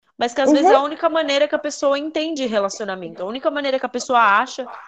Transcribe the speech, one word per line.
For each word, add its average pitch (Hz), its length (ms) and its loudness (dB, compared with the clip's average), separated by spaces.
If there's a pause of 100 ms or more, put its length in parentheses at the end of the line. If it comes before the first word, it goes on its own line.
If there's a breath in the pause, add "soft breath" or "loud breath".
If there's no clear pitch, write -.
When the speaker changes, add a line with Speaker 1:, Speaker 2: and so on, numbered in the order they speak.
(180 soft breath)
Speaker 1:
Mas 240 160 -2
que 294 60 -2
às 269 100 4
Speaker 2:
Uhum. 302 60 8
Speaker 1:
vezes 330 140 6
é 427 40 8
a 269 80 6
única 311 260 -2
maneira 294 380 0
que 294 80 -2
a 302 40 0
pessoa 285 400 -2
entende 311 460 -4
relacionamento, 196 800 -4
a 180 40 -6
única 262 240 -4
maneira 277 280 -2
que 254 80 -6
a - 20 -4
pessoa 247 300 -2
acha 233 500 2 (180 loud breath)